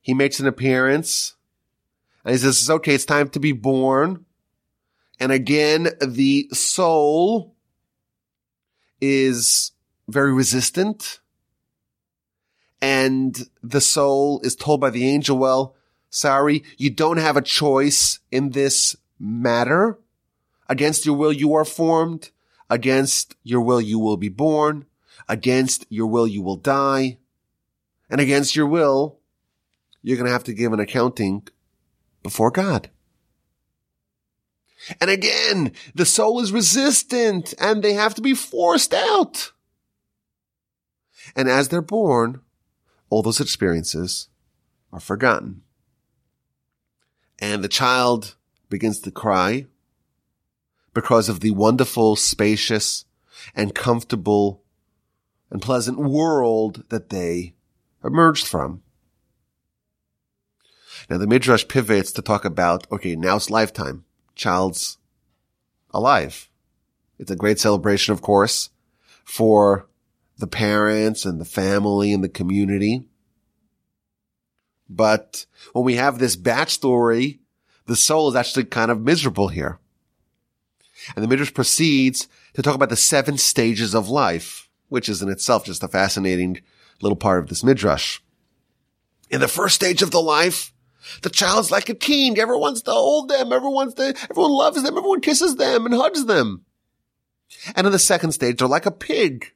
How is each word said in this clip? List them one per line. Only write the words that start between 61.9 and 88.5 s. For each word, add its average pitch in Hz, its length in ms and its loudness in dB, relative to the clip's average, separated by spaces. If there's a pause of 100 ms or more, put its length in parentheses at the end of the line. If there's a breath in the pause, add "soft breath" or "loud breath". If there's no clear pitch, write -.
to 101 100 -8
talk 104 220 0
about, 87 460 0
okay, 95 240 -6
now 92 220 0
it's 110 140 -6
lifetime. 101 540 -2 (300)
Child's 92 600 -4 (960)
alive. 104 580 -2 (720)
It's - 120 -14
a 95 60 -4
great 104 220 2
celebration, 101 540 2
of 95 100 -4
course, 101 480 2 (540 soft breath)
for 104 640 4 (520)
the 107 80 -8
parents 107 800 0
and 85 160 -6
the 82 40 -10
family 101 680 0
and 98 120 0
the 95 40 -6
community. 101 800 -2 (1800)
But 107 580 0 (260 loud breath)
when 123 120 0
we 127 100 2
have 127 240 0
this 117 180 0
backstory, 120 1000 0 (480)
the 117 100 -2
soul 156 320 2
is 120 60 0
actually 123 300 0
kind 113 260 0
of 113 100 0
miserable 117 480 0
here. 78 300 -6 (1400 loud breath)
And 104 80 -6
the 113 60 -2
Midrash 135 240 0
proceeds 131 760 0 (260 soft breath)
to 135 80 -4
talk 143 120 2
about 135 140 2
the 117 80 -2
seven 139 420 0
stages 113 560 0
of 104 140 0
life, 107 600 -2 (200)
which 127 200 -4
is 98 140 -4
in 98 60 -4
itself 101 360 0
just 92 180 -12
a 95 60 -10
fascinating 92 720 0 (400 soft breath)
little 104 160 0
part 92 240 2
of 71 80 -8
this - 160 -8
Midrash. 104 560 0 (1080)